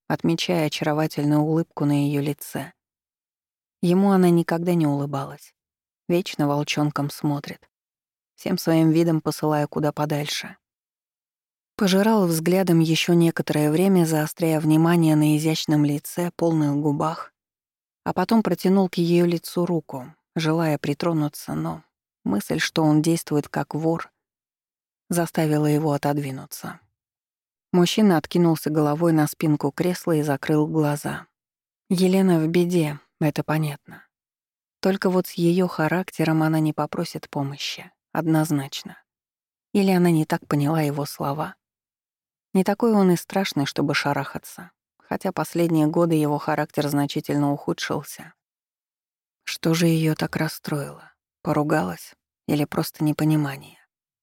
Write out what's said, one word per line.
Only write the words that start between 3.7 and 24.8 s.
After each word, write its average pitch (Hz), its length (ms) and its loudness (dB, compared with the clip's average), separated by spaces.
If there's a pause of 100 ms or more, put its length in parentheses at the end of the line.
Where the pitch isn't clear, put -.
Ему 190 300 4
она 185 180 4
никогда 170 460 2
не 165 100 2
улыбалась. 143 680 -6 (520)
Вечно 175 400 -2
волчонком 147 640 -2
смотрит, - 580 -6 (680)
всем - 240 -4
своим 160 320 2
видом 160 300 2
посылая 151 440 -2
куда 151 260 -2
подальше. 147 640 -6 (1200)
Пожирал 202 500 2
взглядом 170 520 2
еще 160 340 2
некоторое 156 580 2
время, 180 340 4
заостряя 156 540 0
внимание 160 560 4
на 151 200 4
изящном 156 480 0
лице, 147 520 -4
полных 156 400 0
губах, 151 580 -2 (720)
а - 100 -4
потом 208 300 2
протянул 185 440 2
к - 120 -6
ее 170 260 4
лицу 175 400 -2
руку, 156 480 -6 (220)
желая 160 420 0
притронуться, 151 800 -4
но 160 280 -8 (400)
мысль, 190 360 -4
что - 240 -2
он 151 180 4
действует 156 480 -2
как - 240 -6
вор, 160 380 -4 (1000)